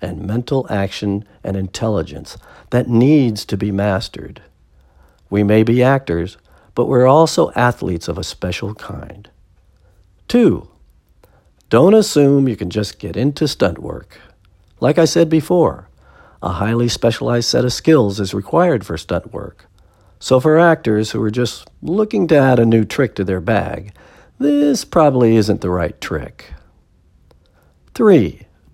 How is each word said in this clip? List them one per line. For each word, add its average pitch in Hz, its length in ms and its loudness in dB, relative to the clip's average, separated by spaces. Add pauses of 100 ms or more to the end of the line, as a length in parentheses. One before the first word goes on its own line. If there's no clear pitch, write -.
and 90 240 -10
mental 120 460 -4
action 101 540 -4 (180)
and 98 140 -6
intelligence 95 800 -6 (320)
that 120 180 0
needs 120 580 2
to - 100 -6
be 104 160 -4
mastered. - 680 -4 (880)
We 101 140 0
may 107 220 4
be 117 180 2
actors, 110 540 0 (400)
but 120 100 0
we're 127 200 4
also 156 500 4
athletes 101 500 -2
of 82 100 -6
a 95 80 -10
special 101 520 -8
kind. - 520 -16 (1000)
Two, 208 420 2 (1000)
don't 170 260 4
assume 143 540 2
you 110 80 -4
can 90 140 -8
just 101 300 -6
get 82 160 -10
into 143 320 -2
stunt - 320 -2
work. - 380 -14 (600)
Like 139 180 2
I 170 80 6
said 165 240 2
before, 160 640 0 (500)
a 92 100 -4
highly 110 380 -2
specialized 120 600 -2
set 123 160 0
of 127 80 -2
skills 110 480 2
is 98 120 -6
required 135 540 -2
for 85 100 -8
stunt 85 360 -8
work. - 340 -14 (540)
So 131 180 2
for 151 200 2
actors 156 520 2
who 113 120 -6
are 107 80 -2
just 120 380 -6 (140)
looking 202 460 -2
to 160 100 4
add 131 220 4
a 117 40 4
new 113 200 2
trick 123 320 -4
to 101 80 -4
their 92 160 -4
bag, 90 520 -6 (460)
this 285 460 0
probably 127 520 2
isn't 101 240 0
the 95 100 -4
right 87 300 -4
trick. - 540 -12 (1400)
Three, 165 520 4 (260)